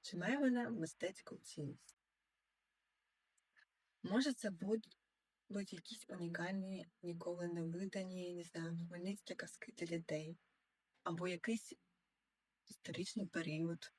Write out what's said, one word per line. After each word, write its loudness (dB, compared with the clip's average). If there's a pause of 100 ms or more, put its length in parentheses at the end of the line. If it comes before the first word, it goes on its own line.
Чи -4
має 4
вона 6
мистецьку -2
цінність? -8 (2000)
Може, 6
це 0
будь-, 0 (520)
будуть -2
якісь -10
унікальні, -2 (140)
ніколи -2
не 0
видані, -2
не -4
знаю, -4 (100)
хмельницькі -4
казки -10
для -2
дітей. -2 (680)
Або 2
якийсь 0 (920)
історичний -4
період 0